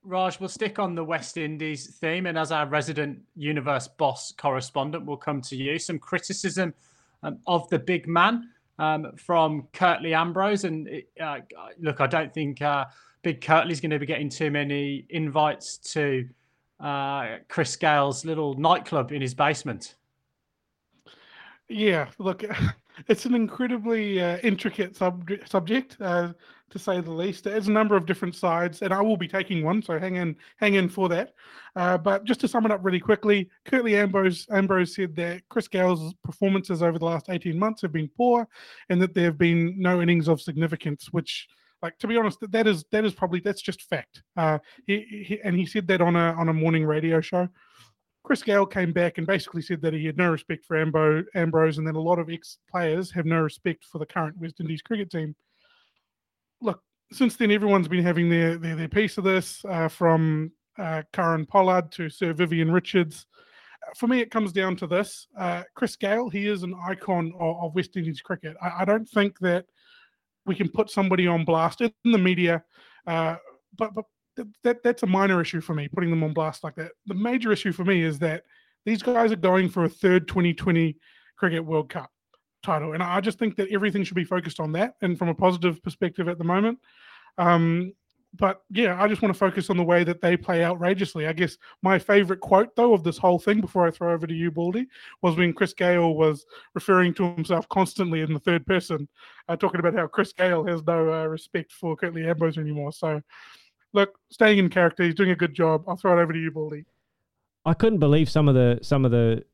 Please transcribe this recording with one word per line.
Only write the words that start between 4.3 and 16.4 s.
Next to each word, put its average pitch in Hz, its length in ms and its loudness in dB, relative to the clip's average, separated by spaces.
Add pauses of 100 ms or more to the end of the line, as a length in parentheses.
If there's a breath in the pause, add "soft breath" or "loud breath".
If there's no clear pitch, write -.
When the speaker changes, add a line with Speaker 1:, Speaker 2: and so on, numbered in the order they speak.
Speaker 1:
correspondent, 143 760 -4
we'll 147 100 -8
come 143 240 -6
to 131 160 -12
you. 139 220 -4
Some 160 200 -8
criticism, 180 760 -4 (480)
um, 151 240 -8
of 170 240 0
the 170 80 2
big 175 280 -2
man, 190 440 2 (280 loud breath)
um, 156 380 -2
from 156 560 0
Curtly 170 400 0
Ambrose. 190 520 0
And, 156 240 -6
it, - 200 -12 (100)
uh, 151 200 -8 (420)
look, 151 220 -2
I 135 40 2
don't 156 280 -2
think, 143 260 -6
uh, 143 240 0 (380 soft breath)
Big 151 180 -4
Curtly's 160 400 2
gonna 151 180 -2
be 139 60 -6
getting 147 240 -4
too 151 220 -4
many 143 580 -4
invites 151 680 -2 (160)
to, 135 340 -2 (520)